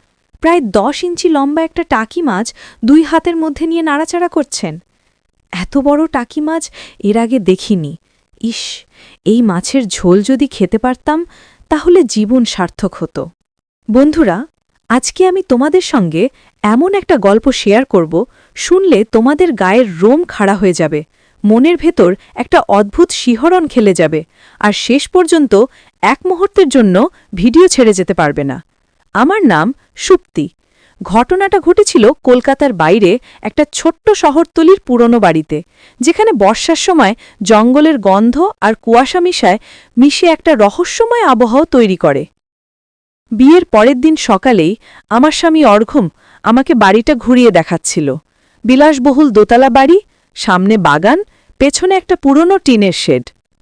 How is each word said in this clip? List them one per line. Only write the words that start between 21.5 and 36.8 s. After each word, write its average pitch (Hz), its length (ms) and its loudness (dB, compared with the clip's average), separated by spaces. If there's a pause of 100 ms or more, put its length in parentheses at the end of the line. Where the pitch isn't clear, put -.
ভেতর 196 380 0 (200)
একটা - 340 0
অদ্ভুত 208 420 0
শিহরণ 302 560 -2
খেলে 208 280 0
যাবে, 160 300 -2 (360)
আর 208 120 -2
শেষ - 360 -4
পর্যন্ত 311 560 2 (380)
এক 226 240 0
মুহূর্তের 359 420 0
জন্য 226 400 2 (260)
ভিডিও 247 340 4
ছেড়ে 220 240 2
যেতে 185 220 -4
পারবে 147 300 -2
না। 131 200 -10 (480)
আমার 330 340 0
নাম 185 280 0 (220)
সুপ্তি। - 520 -2 (540)
ঘটনাটা 359 580 -2
ঘটেছিল 302 500 2 (140)
কলকাতার 262 480 0
বাইরে 185 460 0 (240)
একটা 247 300 -4
ছোট্ট - 380 -2
শহরতলির 330 720 2
পুরনো 233 400 0
বাড়িতে, 160 420 -2 (380)
যেখানে 403 320 0
বর্ষার 226 440 0
সময় 254 380 0 (280)